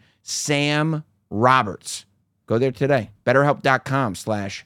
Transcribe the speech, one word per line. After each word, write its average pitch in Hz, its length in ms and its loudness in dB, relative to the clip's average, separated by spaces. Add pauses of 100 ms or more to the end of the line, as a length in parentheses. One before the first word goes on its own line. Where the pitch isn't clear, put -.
(220)
Sam 151 800 -2 (240)
Roberts. 117 800 0 (400)
Go 113 120 0
there 131 140 0
today. 135 380 -2 (160)
Betterhelp 139 340 4
dot 135 240 2
com 131 300 -2
slash 101 520 -6